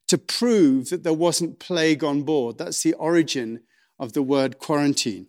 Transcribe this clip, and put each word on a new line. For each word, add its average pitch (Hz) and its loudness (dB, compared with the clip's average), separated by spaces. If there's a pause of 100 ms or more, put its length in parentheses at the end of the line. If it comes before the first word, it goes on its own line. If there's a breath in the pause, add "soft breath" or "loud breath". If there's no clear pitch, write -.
to 175 4
prove 156 2
that - -6
there 160 0
wasn't 165 0
plague 160 0
on 143 0
board. 131 -2
That's 170 -6
the 160 2
origin 143 0 (380)
of 123 -8
the 147 2
word 135 0
quarantine. 139 -2